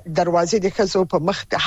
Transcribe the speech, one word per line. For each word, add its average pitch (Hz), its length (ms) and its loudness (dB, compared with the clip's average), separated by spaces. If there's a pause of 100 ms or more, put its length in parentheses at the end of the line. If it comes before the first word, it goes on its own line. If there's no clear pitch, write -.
دروازې 170 580 2
د - 20 2 (100)
ښځو 190 260 2
په 175 160 -2
مخ 175 320 -2
د - 20 -4 (140)